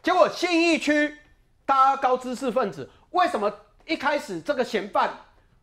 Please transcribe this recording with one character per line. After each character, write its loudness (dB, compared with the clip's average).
结 2
果 6
信 0
义 2
区， 0
大 4
家 -
高 0
知 -8
识 -4
分 0
子， -12
为 2
什 -4
么 0
一 -2
开 -2
始 -8
这 -4
个 -2
嫌 -4
犯 -2